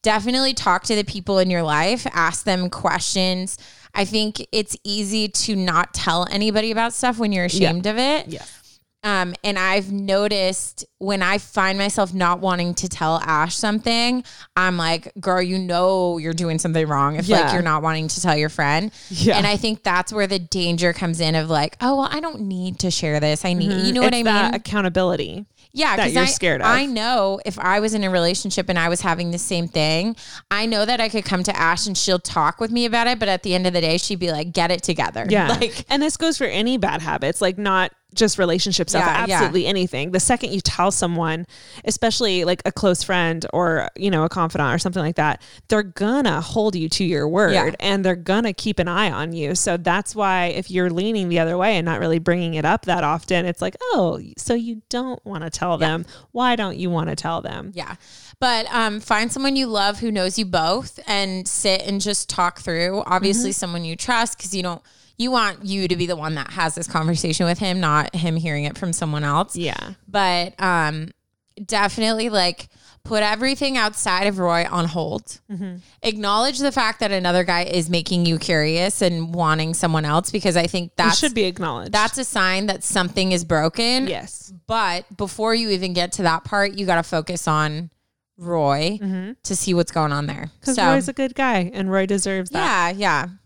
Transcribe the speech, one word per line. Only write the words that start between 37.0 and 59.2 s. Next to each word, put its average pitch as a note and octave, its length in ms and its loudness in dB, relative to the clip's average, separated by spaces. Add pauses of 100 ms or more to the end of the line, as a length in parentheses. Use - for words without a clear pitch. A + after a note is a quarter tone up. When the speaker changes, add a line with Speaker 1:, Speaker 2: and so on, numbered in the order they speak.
Speaker 2:
habits, D#3 400 -2
like, F#3 160 0
not F#3+ 320 2 (240)
just G#3+ 240 2
relationship F3 500 2
stuff, F3 160 2
Speaker 1:
Yeah, F#3 220 2
yeah. - 80 0
Speaker 2:
absolutely D3+ 320 2
anything. F3+ 460 -2
The F#3 80 2
second - 320 0
you G3 80 -2
tell F#3+ 320 0
someone, E3+ 540 -2 (380)
especially, G#3+ 600 0
like, F3+ 200 0
a G3+ 60 0
close F#3 320 2
friend E3+ 500 0
or, E3 440 2
you G3 120 -2
know, D#3+ 140 2
a E3 60 2
confidant D#3+ 440 0
or D#3+ 60 0
something F3+ 240 -2
like D#3+ 140 -2
that, D3+ 260 0 (240)
they're G#3+ 160 2
gonna G3+ 580 0
hold G#3 360 0
you D#3+ 140 -2
to - 140 0
your D3+ 220 0
word G3 280 4
Speaker 1:
Yeah. D#3+ 260 2
Speaker 2:
and G3 240 0
they're F#3 100 2
gonna F#3+ 380 0
keep - 260 -2
an E3+ 80 2
eye F3+ 240 0
on D3 220 -4
you. C#3+ 240 -2
So F3 200 0
that's F3+ 380 0
why F#3 320 2
if F3 240 -4
you're F3+ 200 2
leaning F#3+ 380 0
the E3+ 120 2
other E3 180 0
way G3+ 180 2
and E3 80 0
not E3 140 0
really E3 220 2
bringing E3+ 340 0
it D#3 100 -2
up F#3+ 200 2
that F3 180 0
often, E3+ 440 0
it's F3 140 -4
like, F#3 140 -4 (200)
"Oh, F#3 260 2 (180)
so - 160 -2
you A#3 360 -4
don't B3 360 -6
wanna E3 240 -8
tell F3+ 300 -4
Speaker 1:
Yeah. D#3+ 80 2
Speaker 2:
them. E3 180 -4 (240)
Why B3 240 2
don't G#3 220 -4
you F3+ 140 -2
wanna D#3+ 260 -2
tell E3 240 -4
them?" - 340 -10
Speaker 1:
Yeah. F3+ 220 -12 (420)
But, A#3+ 340 -2
um, G#3+ 280 -2
find A3+ 320 0